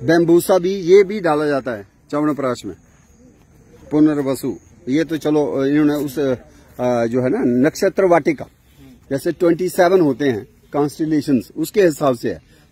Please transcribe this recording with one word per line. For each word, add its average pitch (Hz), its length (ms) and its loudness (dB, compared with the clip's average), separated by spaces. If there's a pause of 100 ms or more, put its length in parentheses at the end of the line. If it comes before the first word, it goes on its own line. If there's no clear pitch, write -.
बैम्बूसा 170 540 4
भी, 185 160 -2
ये 196 300 6
भी 208 160 -6
डाला 151 260 0
जाता 131 260 -2
है 101 140 -10 (240)
च्यवनप्राश 143 540 -4
में। 95 100 -10 (1160)
पुनर्वसु, 143 640 0 (340)
ये 147 160 0
तो 156 120 -8
चलो 139 500 -2
इन्होंने 147 280 2
उस, 147 240 -6
आ, 123 880 -4
जो 123 160 -2
है 127 80 0
ना 135 380 0
नक्षत्र 190 360 -2
वाटिका, 170 420 0 (640)
जैसे 139 220 -4
ट्वेंटी 170 360 0
सेवन 185 320 2
होते 143 280 0
हैं 107 180 -2 (260)
constellations, 147 840 -2
उसके 165 260 -2
हिसाब 147 340 0
से 117 140 -8
है। 82 120 -10 (300)